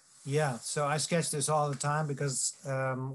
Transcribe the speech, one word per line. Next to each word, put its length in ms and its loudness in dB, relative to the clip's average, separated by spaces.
Yeah, 320 2
so 280 -2
I 120 2
sketch 320 2
this 200 -2
all 200 4
the 80 -2
time 300 0
because, 580 -2
um, 340 0